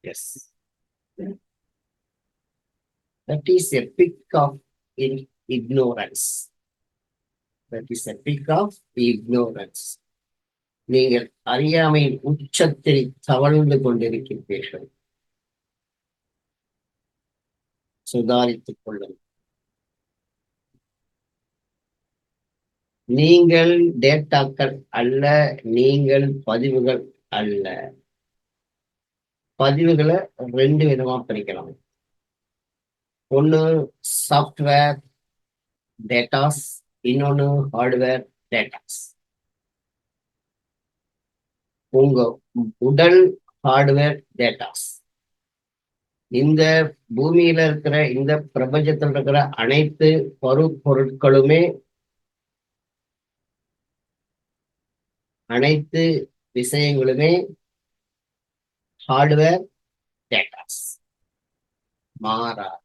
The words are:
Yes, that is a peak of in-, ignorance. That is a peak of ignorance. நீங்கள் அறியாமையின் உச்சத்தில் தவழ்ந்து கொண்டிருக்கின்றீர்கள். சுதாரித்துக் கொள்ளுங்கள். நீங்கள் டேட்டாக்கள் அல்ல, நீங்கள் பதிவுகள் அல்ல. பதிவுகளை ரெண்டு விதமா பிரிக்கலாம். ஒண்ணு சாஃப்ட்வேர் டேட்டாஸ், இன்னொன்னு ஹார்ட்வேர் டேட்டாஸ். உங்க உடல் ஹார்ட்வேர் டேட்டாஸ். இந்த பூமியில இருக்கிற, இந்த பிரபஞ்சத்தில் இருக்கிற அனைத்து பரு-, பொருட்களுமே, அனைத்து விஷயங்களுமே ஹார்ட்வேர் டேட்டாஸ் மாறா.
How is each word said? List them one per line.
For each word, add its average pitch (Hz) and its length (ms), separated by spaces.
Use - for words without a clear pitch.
Yes, - 260
that 147 280
is 180 180
a 127 80
peak - 360
of 143 200
in-, 135 300
ignorance. 120 760
That 117 140
is - 120
a 104 80
peak 143 340
of 196 220
ignorance. 113 760
நீங்கள் 120 380
அறியாமையின் 151 800
உச்சத்தில் 147 840
தவழ்ந்து 143 540
கொண்டிருக்கின்றீர்கள். 113 1040
சுதாரித்துக் 120 760
கொள்ளுங்கள். 98 420
நீங்கள் 165 680
டேட்டாக்கள் 139 760
அல்ல, 127 340
நீங்கள் 139 500
பதிவுகள் 127 600
அல்ல. 101 260
பதிவுகளை 151 560
ரெண்டு 147 300
விதமா 127 260
பிரிக்கலாம். 98 480
ஒண்ணு 156 280
சாஃப்ட்வேர் 143 680
டேட்டாஸ், 123 640
இன்னொன்னு 143 360
ஹார்ட்வேர் 127 500
டேட்டாஸ். - 460
உங்க 135 240
உடல் 170 320
ஹார்ட்வேர் 143 500
டேட்டாஸ். - 500
இந்த 151 320
பூமியில 165 520
இருக்கிற, 151 280
இந்த 139 140
பிரபஞ்சத்தில் 147 640
இருக்கிற 139 240
அனைத்து 151 480
பரு-, 147 420
பொருட்களுமே, 139 800
அனைத்து 151 540
விஷயங்களுமே 143 800
ஹார்ட்வேர் 151 540
டேட்டாஸ் - 500
மாறா. 110 440